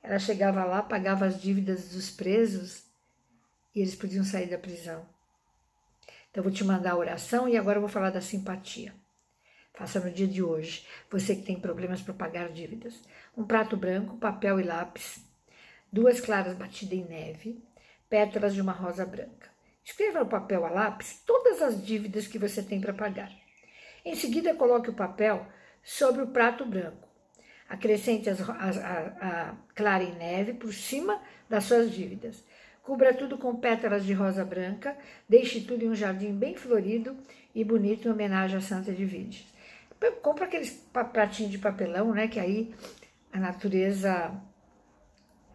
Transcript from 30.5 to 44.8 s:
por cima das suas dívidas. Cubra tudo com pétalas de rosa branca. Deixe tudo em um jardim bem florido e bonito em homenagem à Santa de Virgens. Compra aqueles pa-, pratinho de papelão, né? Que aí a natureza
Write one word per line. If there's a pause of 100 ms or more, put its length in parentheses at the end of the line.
por
cima (260)
das
suas
dívidas. (400)
Cubra
tudo
com
pétalas
de
rosa
branca. (320)
Deixe
tudo
em
um
jardim
bem
florido (400)
e
bonito
em
homenagem
à
Santa
de
Virgens. (680)
Compra
aqueles
pa-,
pratinho
de
papelão,
né?
Que
aí (580)
a
natureza (1200)